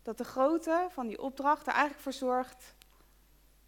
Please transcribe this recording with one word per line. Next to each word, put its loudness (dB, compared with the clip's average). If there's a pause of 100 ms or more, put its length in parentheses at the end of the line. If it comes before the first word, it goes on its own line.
Dat -10
de -6
grootte 2
van -6
die -8
opdracht 0
er -2
eigenlijk 2
voor -6
zorgt -2 (920)